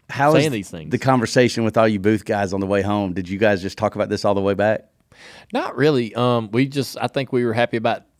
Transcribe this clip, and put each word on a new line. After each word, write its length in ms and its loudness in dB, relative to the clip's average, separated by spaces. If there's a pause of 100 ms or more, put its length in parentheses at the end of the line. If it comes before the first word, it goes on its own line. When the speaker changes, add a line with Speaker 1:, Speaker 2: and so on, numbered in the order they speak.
(100)
Speaker 1:
how 240 4
is 80 6
Speaker 2:
saying 80 0
these 200 -6
things. 200 -14
Speaker 1:
the 80 0
conversation 640 2
with 160 -2
all 80 6
you 140 0
booth 240 2
guys 280 -2
on 60 -2
the 80 -2
way 160 0
home? 320 -2
Did 140 -8
you 100 -6
guys 240 2
just 160 -8
talk 160 0
about 140 -2
this 160 -2
all 100 2
the 60 -2
way 140 0
back? 320 0 (680)
Speaker 2:
Not 240 -4
really. 400 0
Um, 340 0
we 160 0
just, 340 -6
I 60 -4
think 260 -6
we 120 0
were 80 0
happy 240 0
about 260 -2 (180)